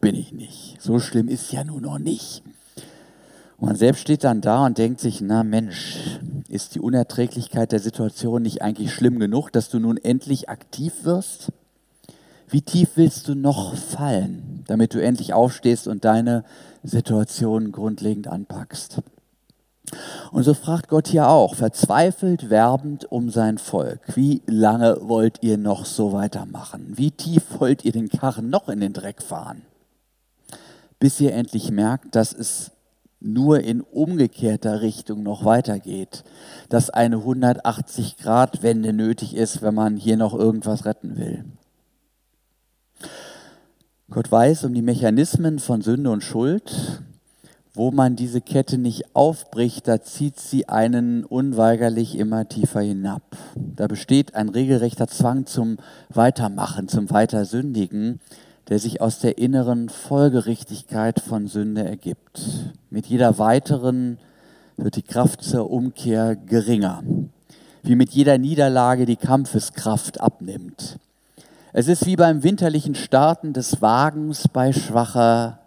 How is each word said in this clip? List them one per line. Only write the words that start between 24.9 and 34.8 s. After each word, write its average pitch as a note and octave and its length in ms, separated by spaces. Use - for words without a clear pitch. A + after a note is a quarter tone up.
wollt A2 400
ihr G#2+ 160
noch G#2 260
so G#2 280
weitermachen? G2 840
Wie C#3 160
tief D#3+ 320
wollt C3+ 260
ihr A#2 80
den A2+ 160
Karren A#2+ 400
noch D#3+ 220
in G#2 100
den G2+ 140
Dreck G2 260
fahren? - 420
Bis C3+ 220
ihr C#3+ 140
endlich A#2 360
merkt, G#2+ 440
dass A2+ 180
es - 380
nur C3 400
in A2+ 220
umgekehrter A#2 1000